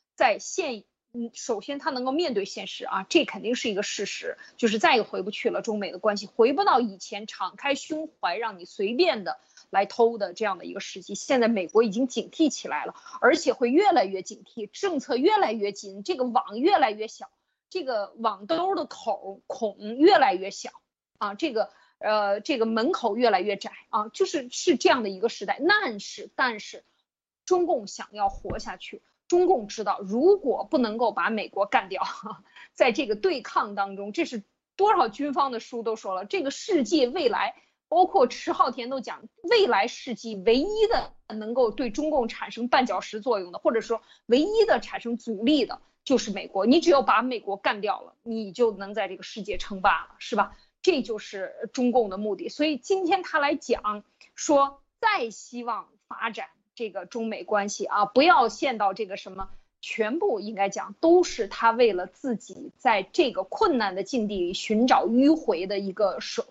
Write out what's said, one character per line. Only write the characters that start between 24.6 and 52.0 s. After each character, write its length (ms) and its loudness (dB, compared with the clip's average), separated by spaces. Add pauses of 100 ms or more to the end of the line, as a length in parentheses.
这 120 2
样 140 4
的 60 -2
一 100 -8
个 100 0
时 180 -8
代。 220 -4
但 300 2
是， 380 -14
但 240 -2
是 240 -16 (600)
中 220 2
共 200 -2
想 260 -12
要 160 0
活 320 -8
下 160 -10
去， 260 -16 (240)
中 200 4
共 200 4
知 160 -8
道， 180 0
如 380 4
果 260 -2
不 140 0
能 180 0
够 140 2
把 180 0
美 200 -4
国 180 0
干 220 0
掉， 160 -4 (340)
<laughs> 340 -20
在 200 4
这 140 -2
个 100 -2
对 260 0
抗 320 -4
当 220 -4
中， 160 -10
这 120 -2
是 180 -8 (340)
多 200 4
少 120 4
军 260 -6
方 160 2
的 80 -6
书 240 -10
都 140 -2
说 180 -8
了， 100 -6
这 180 -4
个 100 -4
世 320 0
界 240 2
未 200 0
来， 280 -2 (320)
包 180 6
括 220 4
迟 240 -6
浩 180 4
田 180 -8
都 120 -6
讲， 240 -12 (180)
未 240 4
来 220 2
世 260 -8
纪 220 -10
唯 200 4
一 300 2
的 260 0 (220)
能 180 -6
够 200 2
对 180 -4
中 200 -2
共 180 2
产 240 -10
生 180 -4
绊 160 4
脚 140 -2
石 200 -10
作 200 0
用 120 -10
的， 60 -10
或 140 2
者 80 2
说 200 -4 (260)
唯 120 6
一 280 4
的 140 4
产 200 -10
生 160 -6
阻 280 -6
力 220 4
的， 140 -10 (240)
就 140 4
是 120 -4
美 160 -8
国。 200 0
你 140 8
只 100 4
有 120 6
把 200 4
美 180 -4
国 160 -6
干 240 -2
掉 200 -2
了， 220 -20
你 300 -8
就 200 2
能 220 -10
在 140 -4
这 80 -10
个 80 -16
世 180 -12
界 140 -6
称 240 -8
霸 240 -2
了， 140 -20
是 180 -6
吧？ 200 0 (260)
这 200 2
就 160 -6
是 540 -10
中 180 2
共 200 2